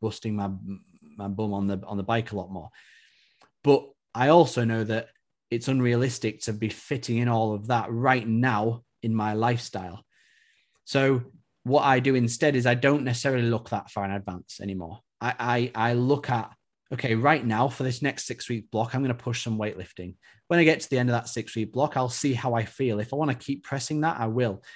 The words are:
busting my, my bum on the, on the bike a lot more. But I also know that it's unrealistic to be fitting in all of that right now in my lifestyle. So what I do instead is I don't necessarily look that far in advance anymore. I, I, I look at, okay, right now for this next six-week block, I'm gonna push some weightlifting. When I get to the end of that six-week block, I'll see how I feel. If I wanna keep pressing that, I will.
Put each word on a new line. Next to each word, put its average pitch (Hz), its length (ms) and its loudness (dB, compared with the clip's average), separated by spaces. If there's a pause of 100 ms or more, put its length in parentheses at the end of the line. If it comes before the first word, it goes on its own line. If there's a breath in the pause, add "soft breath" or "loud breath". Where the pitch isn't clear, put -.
busting 110 340 -6
my, 101 140 -4 (680)
my 101 140 -8
bum 101 240 -4
on 98 140 -2
the, 95 200 -2
on 101 80 -8
the 98 80 -4
bike 113 300 -2
a - 20 -6
lot 92 160 -8
more. 85 200 -12 (920 soft breath)
But 143 240 4 (260)
I 127 160 4
also 151 360 6
know 113 180 0
that 110 240 -2 (420)
it's 120 200 -2
unrealistic 123 720 2
to 113 100 -4
be 107 160 -4
fitting 120 520 -4
in 120 100 2
all 110 240 2
of 104 140 -6
that 117 220 0
right 120 380 2
now 117 560 2 (180)
in 110 140 -2
my 107 160 0
lifestyle. 107 720 -4 (800 soft breath)
So 135 380 2 (420)
what 131 200 2
I 131 180 4
do 131 140 2
instead 127 420 2
is 123 80 2
I 123 100 4
don't 139 300 2
necessarily 123 420 0
look 113 220 -2
that 101 220 -4
far 101 120 -4
in 98 80 -2
advance 98 480 -10
anymore. 95 400 -8 (220)
I, 120 540 0
I, 113 160 0
I - 20 2
look 131 360 2
at, 117 220 -2 (420)
okay, 117 220 -2
right 135 300 4
now 113 220 2
for 131 160 -6
this 123 180 -4
next 135 240 -4
six-week - 460 -8
block, 117 240 -2
I'm 131 60 0
gonna 127 120 0
push 120 300 -6
some 113 140 -4
weightlifting. 92 580 -8 (320 soft breath)
When 170 100 2
I 170 60 8
get 156 160 6
to - 100 -10
the 131 80 0
end 123 120 4
of 120 60 4
that 113 120 -2
six-week 110 460 -6
block, 139 240 0
I'll 127 100 0
see 131 260 -2
how 123 200 -2
I 113 100 0
feel. 107 380 -2
If - 100 -8
I 139 60 -4
wanna 147 180 0
keep 143 300 -8
pressing 143 360 -4
that, 143 160 0
I 113 100 -2
will. 113 360 -2 (120 loud breath)